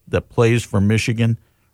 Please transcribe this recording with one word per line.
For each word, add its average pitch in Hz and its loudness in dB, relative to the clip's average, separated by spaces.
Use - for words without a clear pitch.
that - -4
plays 117 0
for 104 -2
Michigan, 113 0